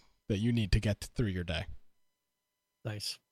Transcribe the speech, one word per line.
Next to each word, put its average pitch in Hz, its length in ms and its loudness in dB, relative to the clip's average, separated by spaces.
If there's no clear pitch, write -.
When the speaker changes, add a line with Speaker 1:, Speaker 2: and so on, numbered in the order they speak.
Speaker 1:
that 104 80 2
you 113 160 2
need 113 180 2
to 113 80 6
get 104 360 0
through 117 120 0
your 90 160 -2
day. 82 220 -4
Speaker 2:
Nice. 104 340 -8